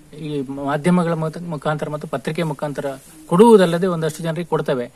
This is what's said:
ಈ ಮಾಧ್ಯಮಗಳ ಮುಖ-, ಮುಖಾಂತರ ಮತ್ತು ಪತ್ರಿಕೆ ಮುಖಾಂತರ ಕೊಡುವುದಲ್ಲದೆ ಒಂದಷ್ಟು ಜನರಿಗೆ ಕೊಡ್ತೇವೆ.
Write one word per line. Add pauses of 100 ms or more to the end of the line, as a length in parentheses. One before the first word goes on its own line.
(180)
ಈ
ಮಾಧ್ಯಮಗಳ
ಮುಖ-,
ಮುಖಾಂತರ
ಮತ್ತು
ಪತ್ರಿಕೆ
ಮುಖಾಂತರ (420)
ಕೊಡುವುದಲ್ಲದೆ
ಒಂದಷ್ಟು
ಜನರಿಗೆ
ಕೊಡ್ತೇವೆ.